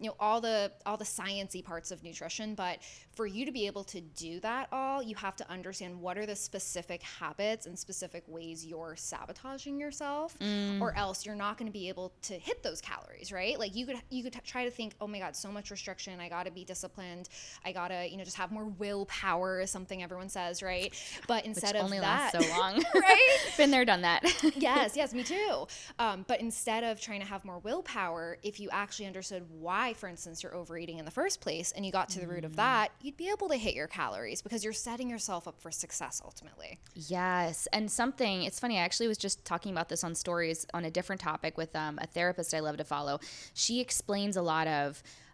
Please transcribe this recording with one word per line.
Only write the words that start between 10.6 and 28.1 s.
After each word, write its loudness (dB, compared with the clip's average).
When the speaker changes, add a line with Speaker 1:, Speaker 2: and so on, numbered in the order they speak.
Speaker 1:
or 0
else -2
you're -8
not -4
gonna -4
be -6
able -6
to -6
hit -6
those -4
calories, -10
right? 0
Like, -2
you -4
could, -4
you -4
could -6
t-, -12
try -4
to -2
think, -8
"Oh -6
my -6
God, -6
so -8
much -8
restriction, -10
I -8
gotta -4
be -14
disciplined, -10
I -4
gotta, -2
you -10
know, -8
just -8
have -2
more -4
willpower," 0
is 0
something -6
everyone -8
says, -2
right? 0
But 4
Speaker 2:
Which -4
Speaker 1:
instead 0
of 4
Speaker 2:
only 0
Speaker 1:
that, 4
Speaker 2:
lasts 6
so 2
long. 4
Speaker 1:
<laughs> -2
right? 12
Speaker 2:
<laughs> -2
Been 10
there, 8
done 8
that. 6
<laughs> 6
Speaker 1:
Yes, 6
yes, 2
me 0
too. 0
Um, 2
but 4
instead 0
of 0
trying -6
to -6
have -8
more -10
willpower, -2